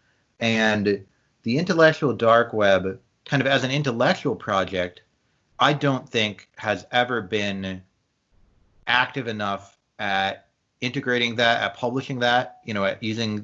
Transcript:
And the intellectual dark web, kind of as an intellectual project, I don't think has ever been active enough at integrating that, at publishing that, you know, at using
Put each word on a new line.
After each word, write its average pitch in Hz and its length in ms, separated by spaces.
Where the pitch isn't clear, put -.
And 107 640
the 117 140
intellectual 160 560
dark 117 400
web, 95 460
kind 139 160
of 131 60
as 135 160
an 127 80
intellectual 135 640
project, 92 680
I 135 140
don't 139 340
think 107 500
has 104 340
ever 123 300
been 98 600
active 123 400
enough 104 500
at 98 480
integrating 123 560
that, 117 260
at 101 140
publishing 127 440
that, 120 440
you 107 100
know, 98 120
at - 180
using 110 400